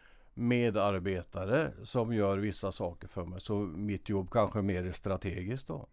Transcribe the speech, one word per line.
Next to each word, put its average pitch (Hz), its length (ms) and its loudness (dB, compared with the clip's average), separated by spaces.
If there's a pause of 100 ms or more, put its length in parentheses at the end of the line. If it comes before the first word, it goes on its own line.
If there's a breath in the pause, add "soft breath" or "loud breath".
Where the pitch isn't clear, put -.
(340 soft breath)
medarbetare 101 1400 2 (120)
som 117 320 0
gör 98 240 4
vissa 101 340 -2
saker 87 360 -6
för 87 160 -6
mig. 90 160 -8
Så - 180 -4
mitt 98 500 -4
jobb 98 220 0
kanske 104 320 4
mer 90 240 0
är 92 40 -4
strategiskt 95 800 -4
då. - 240 -8